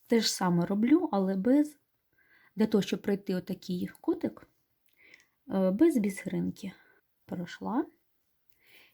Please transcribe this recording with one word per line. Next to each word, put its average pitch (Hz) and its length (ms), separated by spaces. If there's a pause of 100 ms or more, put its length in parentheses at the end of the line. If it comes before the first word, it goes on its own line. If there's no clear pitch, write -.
те 233 140
ж - 120
саме 175 340
роблю, 247 460
але 196 240
без, 269 420 (760)
для 214 100
того, 214 160
щоб 196 200
пройти 202 320
отакий 185 560 (100)
кутик, - 460 (1040)
е, 190 200
без 285 280
бісеринки. 185 760 (520)
Пройшла. 190 640 (1080)